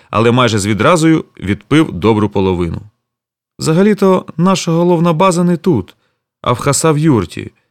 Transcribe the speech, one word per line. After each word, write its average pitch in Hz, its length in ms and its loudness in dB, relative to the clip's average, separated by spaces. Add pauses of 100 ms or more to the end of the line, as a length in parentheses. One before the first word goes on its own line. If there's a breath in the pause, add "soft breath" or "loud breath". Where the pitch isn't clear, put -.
(100)
але 117 200 2
майже 120 280 2
з 95 80 -4
відразою 156 580 2 (160)
відпив 131 520 -2
добру 104 360 0
половину. 87 520 -2 (760)
«Взагалі-то 185 680 0 (100)
наша 175 360 0
головна 170 400 0
база 175 320 2
не 175 120 0
тут, 131 400 -2 (460)
а 123 100 -2
в 117 60 -2
Хасавюрті. 143 920 0 (200)